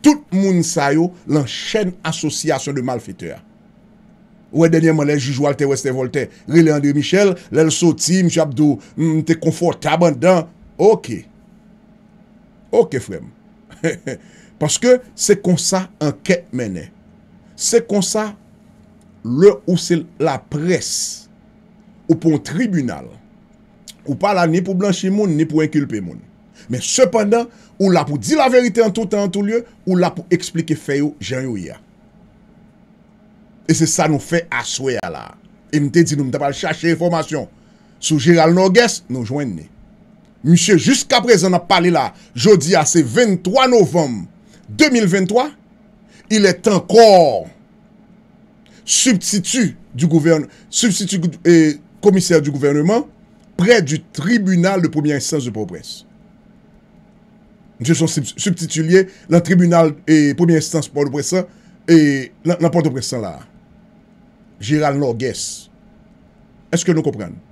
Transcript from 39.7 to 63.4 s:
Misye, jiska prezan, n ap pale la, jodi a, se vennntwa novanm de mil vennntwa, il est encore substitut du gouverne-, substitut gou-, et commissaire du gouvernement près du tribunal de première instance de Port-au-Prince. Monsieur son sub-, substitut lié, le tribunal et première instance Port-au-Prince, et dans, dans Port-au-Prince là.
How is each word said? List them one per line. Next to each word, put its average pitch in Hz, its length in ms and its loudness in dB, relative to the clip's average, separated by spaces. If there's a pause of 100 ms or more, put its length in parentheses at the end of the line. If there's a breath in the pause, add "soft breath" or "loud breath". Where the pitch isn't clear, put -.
Misye, 175 320 4
jiska 240 460 2
prezan, 190 260 2
n 175 80 2
ap 175 80 -8
pale 180 240 2
la, 143 140 0 (260 soft breath)
jodi 175 480 4
a, 147 80 0
se 165 160 2
vennntwa 190 640 0
novanm 151 540 2 (500 soft breath)
de 302 220 2
mil 226 180 2
vennntwa, 202 380 0 (840 soft breath)
il 208 140 2
est 180 260 0
encore 180 760 6 (1400 soft breath)
substitut 208 920 -2 (180)
du 135 140 -2
gouverne-, 156 400 2 (220 soft breath)
substitut 196 500 -2
gou-, 165 240 -6
et 160 320 6 (260)
commissaire 180 400 4
du 143 100 -4
gouvernement 147 580 0 (480)
près 214 240 4
du 151 200 -6
tribunal 185 800 -2
de 160 60 -2
première 151 300 -4
instance 143 260 -6
de 120 60 -8
Port-au-Prince. 98 560 -14 (1800)
Monsieur 143 140 2
son 156 120 -2
sub-, 147 300 -6
substitut - 460 -4
lié, 185 240 4 (200 loud breath)
le 170 140 4
tribunal 170 520 4 (140)
et 151 280 4
première 165 240 2
instance 156 280 -4
Port-au-Prince, 143 480 -4 (540 soft breath)
et 147 420 4 (140)
dans, 175 100 0
dans 165 140 0
Port-au-Prince 131 420 -2
là. 98 280 -8 (1200)